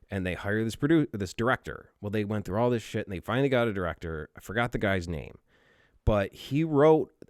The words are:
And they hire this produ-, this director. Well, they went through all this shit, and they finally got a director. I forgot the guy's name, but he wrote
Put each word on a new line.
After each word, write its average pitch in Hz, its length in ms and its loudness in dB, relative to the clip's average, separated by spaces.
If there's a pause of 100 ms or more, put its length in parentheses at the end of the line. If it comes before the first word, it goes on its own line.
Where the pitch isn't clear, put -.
And 98 160 -4
they 90 100 -2
hire 104 280 -2
this 113 140 -4
produ-, 147 360 2
this 101 220 -6
director. - 560 -4 (100)
Well, 104 100 -6
they 104 140 0
went 104 200 -4
through 92 160 -2
all 123 100 4
this 117 140 0
shit, - 240 -6
and 101 60 -10
they 85 40 -6
finally 131 300 0
got 120 180 2
a 110 60 0
director. 82 640 -6
I - 40 -18
forgot 120 300 -2
the 120 80 -4
guy's 98 300 0
name, 76 280 -8 (680)
but 101 280 2
he 143 300 -2
wrote 156 480 6 (200)